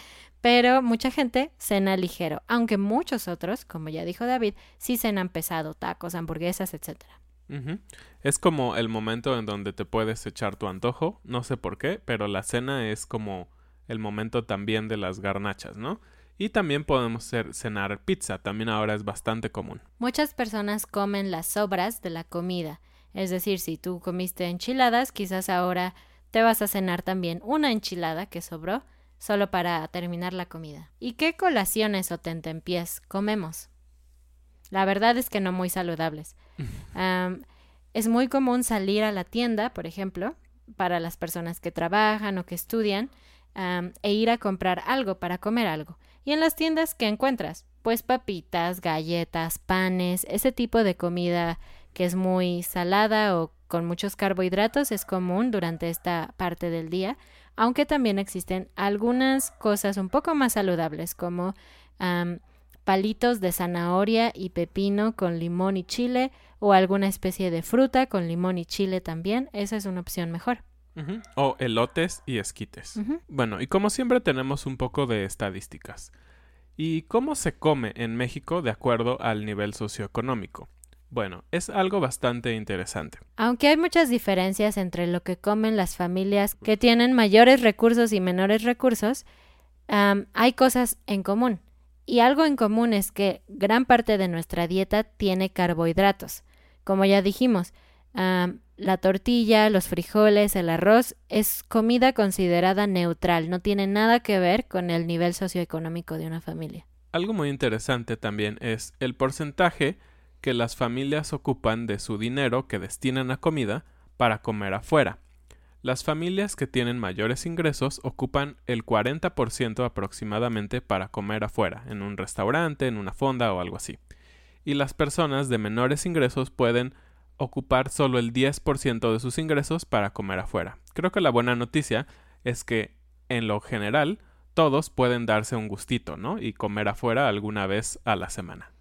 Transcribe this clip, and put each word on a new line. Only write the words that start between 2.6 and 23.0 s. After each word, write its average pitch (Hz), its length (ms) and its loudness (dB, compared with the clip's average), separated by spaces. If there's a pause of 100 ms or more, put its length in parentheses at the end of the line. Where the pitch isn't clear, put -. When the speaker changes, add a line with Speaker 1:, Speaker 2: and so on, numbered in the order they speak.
Speaker 1:
muchos 220 480 -2
otros, 180 380 -6
como 156 240 -10
ya 160 160 -6
dijo 180 220 -6
David, 233 280 0 (240)
sí 247 180 -2
cenan 202 320 0
pesado, 160 460 -6
tacos, 175 400 -8
hamburguesas, 170 580 -4
etcétera. - 480 -16 (280)
Speaker 2:
Ujú. 143 320 -8 (420)
Es 139 160 0
como 143 380 2
el 113 120 0
momento 113 480 -2
en 113 80 -4
donde 101 280 -6
te 101 120 -6
puedes 110 400 -2
echar 104 300 -6
tu 104 140 -6
antojo, 120 560 -4
no 123 180 -6
sé 123 140 -6
por - 220 -8
qué, 180 260 -6
pero 104 240 -2
la 98 160 -4
cena 123 460 -4
es - 160 -8
como 104 420 -8 (400)
el 113 100 -6
momento 110 460 -4
también 107 420 -4
de 110 120 -6
las 92 200 -6
garnachas, 98 580 -6
¿no? 123 240 -8 (380)
Y 208 120 -4
también 147 340 0
podemos 117 400 0
ser, 113 300 -4
cenar 101 500 -6
pizza, 185 340 -4
también 110 300 -6
ahora 107 260 0
es 104 100 -6
bastante 110 460 -6
común. - 300 -10 (180)
Speaker 1:
Muchas 254 360 -2
personas 214 520 -4
comen 202 460 -2
las 165 140 -6
sobras 202 560 -2
de 180 80 -6
la 165 120 -8
comida, 175 580 -6 (360)